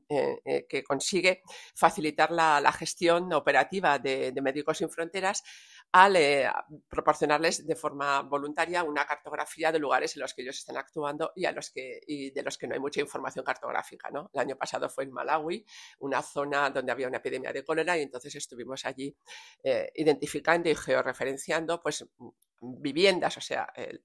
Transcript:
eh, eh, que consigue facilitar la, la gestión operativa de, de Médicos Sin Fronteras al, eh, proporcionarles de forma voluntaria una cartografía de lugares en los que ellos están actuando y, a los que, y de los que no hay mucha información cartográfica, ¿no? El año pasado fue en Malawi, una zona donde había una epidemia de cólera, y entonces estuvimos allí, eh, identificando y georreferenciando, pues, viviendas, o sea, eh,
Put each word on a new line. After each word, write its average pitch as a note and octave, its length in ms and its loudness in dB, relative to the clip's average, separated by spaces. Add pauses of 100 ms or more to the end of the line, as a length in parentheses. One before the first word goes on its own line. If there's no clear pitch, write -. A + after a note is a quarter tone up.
eh, - 360 0
eh, C#3 220 -2
que C3+ 160 -2
consigue F3+ 580 2 (340)
facilitar D#3 560 4
la, D#3+ 300 6
la C#3+ 100 4
gestión E3+ 640 2
operativa C#3+ 640 4
de, C3 320 -2
de C3+ 100 -4
Médicos C#3+ 360 -2
Sin D#3+ 120 -2
Fronteras F#3+ 540 -4 (500)
al, F#3+ 220 10
eh, C#3+ 340 6 (400)
proporcionarles D3+ 800 2
de D#3 80 -2
forma C#3+ 480 -2
voluntaria D3+ 600 -2
una D3 220 0
cartografía D3+ 640 -4
de D#3+ 60 2
lugares C#3+ 380 0
en C#3+ 80 -10
los C3+ 100 -6
que - 80 -12
ellos B2+ 160 -10
están - 180 -12
actuando D3 600 -6
y, F#3 100 -4
a D3 60 0
los D3 180 -10
que, B2+ 380 -12
y C#3 240 -8
de C3+ 100 -6
los C3+ 160 -6
que C#3+ 100 -10
no A#2+ 60 -6
hay C3+ 60 -4
mucha C#3+ 200 -4
información C3+ 460 -6
cartográfica, - 640 -6
¿no? C#3+ 240 -10
El C#3 80 -2
año C3+ 160 -4
pasado C3+ 320 -6
fue - 140 -6
en C3+ 80 -10
Malawi, D3+ 520 -4 (360)
una C3+ 240 -2
zona C#3+ 480 -2
donde C3 200 -2
había B2 160 -2
una B2+ 100 -4
epidemia B2+ 360 -6
de C3+ 100 -8
cólera, D#3+ 340 0
y D#3 40 -2
entonces C3+ 340 -10
estuvimos B2+ 500 -10
allí, C3+ 300 -8 (480)
eh, A#2+ 300 0
identificando D#3 760 2
y D3 80 4
georreferenciando, C3+ 1040 -2
pues, - 240 -4 (600)
viviendas, D3 760 0
o - 40 -14
sea, - 340 -4
eh, - 300 -10